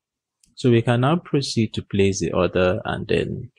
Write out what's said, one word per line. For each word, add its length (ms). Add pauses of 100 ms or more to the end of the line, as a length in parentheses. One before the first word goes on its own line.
(560)
So 160
we 100
can 200
now 140
proceed 600
to 80
place 360
the 140
order 500
and 240
then 520